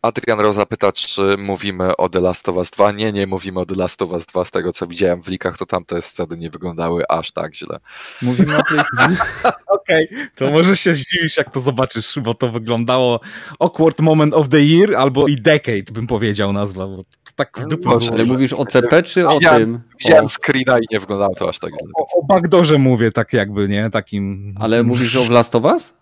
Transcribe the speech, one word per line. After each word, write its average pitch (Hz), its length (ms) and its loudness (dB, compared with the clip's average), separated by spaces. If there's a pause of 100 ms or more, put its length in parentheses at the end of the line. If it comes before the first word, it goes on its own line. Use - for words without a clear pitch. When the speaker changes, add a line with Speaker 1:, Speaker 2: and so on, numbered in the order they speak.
Speaker 1:
Adrian 113 380 -2
Rosa 104 260 2
pyta, 101 260 0
czy 98 460 -2
mówimy 98 580 -4
o 90 120 0
The 90 120 -2
Last 90 280 -2
of 87 80 -4
Us 90 140 -4
dwa. 104 220 2
Nie, 107 200 -4
nie 101 140 -2
mówimy 92 340 -6
o 87 60 -4
The 92 80 -8
Last 92 280 -4
of 85 80 -4
Us 85 160 -8
dwa, 90 180 -4
z - 60 -10
tego 90 220 -4
co - 140 -8
widziałem 87 360 -2
w 90 60 -14
leakach, 92 300 -6
to 92 80 -8
tamte 87 360 -6
sceny - 360 -8
nie 82 120 -12
wyglądały 85 580 -6
aż 82 240 -4
tak 80 220 -10
źle. - 240 -14 (440)
Speaker 2:
Mówimy 127 360 0
o 151 60 2
PlayStation. 165 520 0 (260)
Speaker 3:
<laughs> 240 100 2 (280)
Okej, 160 260 2 (280)
to 139 160 -2
może 175 260 4
się 175 180 0
zdziwisz, 160 420 -4
jak 143 160 -2
to 135 80 -4
zobaczysz, 127 640 -4
bo 113 120 -2
to 120 180 -2
wyglądało 117 680 0 (400)
awkward 160 400 2
moment 156 340 4
of 151 140 2
the 151 120 4
year 170 360 4
albo 135 320 2
i 147 120 0
decade, 120 520 0
bym 113 140 -6
powiedział, 104 460 -2
nazwa, 98 340 -4
bo 98 100 -12
to - 400 -20
tak - 220 -8
z 135 80 -10
dupy 165 220 -4
Speaker 1:
Może. 117 180 2
Speaker 3:
było. 117 80 -2
Speaker 4:
Ale 113 100 0
mówisz 127 280 0
o 135 140 -4
C 123 160 2
P 120 200 4
czy 175 260 0
o 156 60 4
Speaker 1:
Widziałem, 147 300 4
Speaker 4:
tym? 117 160 -4 (200)
Speaker 1:
widziałem 156 240 6
Speaker 4:
O. 139 40 -2
Speaker 1:
screena 127 500 0
i 117 120 2
nie 107 100 0
wyglądało 98 340 -2
to 90 140 -4
aż - 100 -6
tak 82 120 -10
źle. - 240 -12
Speaker 3:
O, 165 260 0
o 156 40 -10
backdoorze 170 540 4
mówię, 120 340 4
tak - 200 -2
jakby, 101 360 0
nie? 104 220 0
Takim 101 720 -6
Speaker 4:
Ale 113 220 2
mówisz 120 340 0
o 127 80 2
The 117 80 0
Last 120 220 4
of 120 100 2
Us? 262 380 0